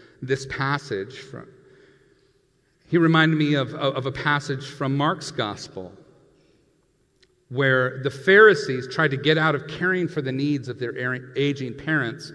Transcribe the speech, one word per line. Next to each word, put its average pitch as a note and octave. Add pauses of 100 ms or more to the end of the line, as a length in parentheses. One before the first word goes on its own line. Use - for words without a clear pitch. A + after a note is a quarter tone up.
(220)
this C3+
passage. C3+
From, - (1400)
he E3+
reminded D#3+
me D3
of, C3
of, C#3
of C3
a C3
passage C#3+
from C3+
Mark's D3+
gospel F#2+ (1600)
where C3
the C3
Pharisees F#3+
tried D#3
to C3+
get D3
out D#3
of C3
caring F3+
for -
the C3
needs C3+
of A#2+
their B2+
a-, B2+
aging C3+
parents C#3